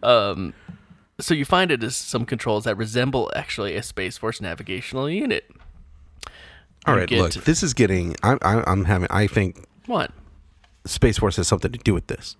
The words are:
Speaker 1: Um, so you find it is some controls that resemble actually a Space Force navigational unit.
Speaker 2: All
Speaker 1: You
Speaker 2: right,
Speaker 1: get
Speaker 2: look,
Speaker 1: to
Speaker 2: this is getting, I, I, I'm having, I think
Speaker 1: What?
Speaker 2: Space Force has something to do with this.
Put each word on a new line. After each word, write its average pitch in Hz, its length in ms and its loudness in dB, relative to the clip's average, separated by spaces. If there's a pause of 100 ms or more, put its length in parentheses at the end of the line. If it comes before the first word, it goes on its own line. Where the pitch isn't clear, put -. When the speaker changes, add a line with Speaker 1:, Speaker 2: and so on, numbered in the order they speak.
Speaker 1:
Um, 101 500 2 (640)
so - 140 -2
you 143 120 0
find 185 260 4
it 123 120 0
is 113 120 -4
some - 300 -4
controls 110 400 -2
that 110 120 0
resemble 120 580 0
actually 101 400 -4
a 104 60 -4
Space - 380 -8
Force 113 200 -6
navigational 95 720 -6
unit. 214 400 -2 (1400)
Speaker 2:
All 151 80 4
Speaker 1:
You 101 60 4
Speaker 2:
right, 90 100 -2
Speaker 1:
get 117 120 4
Speaker 2:
look, 87 100 4
Speaker 1:
to - 100 -6
Speaker 2:
this 165 220 2
is 151 100 0
getting, 92 480 2
I, 120 220 4
I, 110 280 4
I'm 98 140 2
having, 90 240 2
I 104 160 4
think 98 400 0 (220)
Speaker 1:
What? 233 240 0 (760)
Speaker 2:
Space - 320 2
Force 101 200 2
has 90 100 0
something - 240 0
to 120 80 -10
do 107 160 2
with 82 120 -4
this. - 320 -10